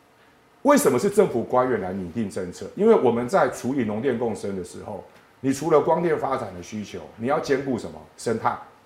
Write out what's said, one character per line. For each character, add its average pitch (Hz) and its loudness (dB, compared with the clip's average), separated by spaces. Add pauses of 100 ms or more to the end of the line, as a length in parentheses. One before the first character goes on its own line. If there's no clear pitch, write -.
(640)
为 285 6
什 170 4
么 123 4
是 202 2
政 143 4
府 117 0
官 127 2
员 113 0
来 92 -4
拟 92 -6
定 107 -4
政 90 -8
策？ 98 -12 (100)
因 202 2
为 226 8
我 127 6
们 123 0
在 165 4
处 123 -4
理 135 0
农 107 -2
电 123 0
共 113 -2
生 98 -6
的 90 -6
时 92 -14
候， 98 -12 (380)
你 131 0
除 156 -4
了 147 8
光 160 2
电 156 0
发 131 -2
展 107 -6
的 87 -12
需 107 -10
求， 92 -12 (160)
你 113 -6
要 151 2
兼 139 0
顾 127 -2
什 87 -10
么？ 80 -16 (200)
生 113 -2
态， 117 -2 (280)